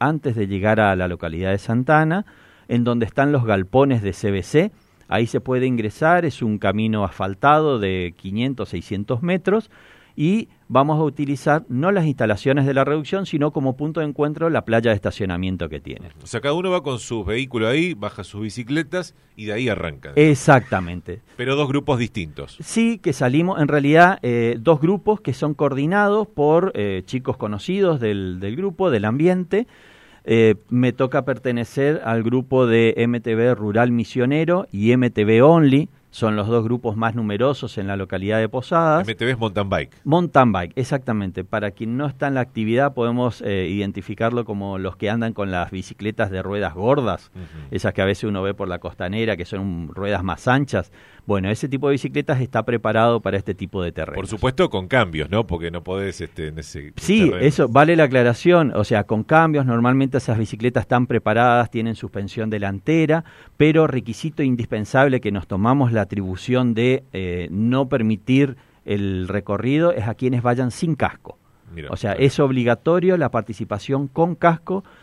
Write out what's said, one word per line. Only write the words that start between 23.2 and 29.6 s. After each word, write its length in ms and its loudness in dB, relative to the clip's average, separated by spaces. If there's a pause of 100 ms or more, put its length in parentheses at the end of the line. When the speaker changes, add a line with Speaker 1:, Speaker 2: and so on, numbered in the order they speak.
Speaker 1:
en 60 2
realidad, 520 6
eh, 400 0
dos 180 4
grupos 440 0
que 100 -4
son 220 -4
coordinados 720 0
por, 480 2
eh, 320 -2
chicos 320 -6
conocidos 600 -2
del, 420 -2
del 160 -6
grupo, 340 -2
del 160 2
ambiente. 600 0 (640)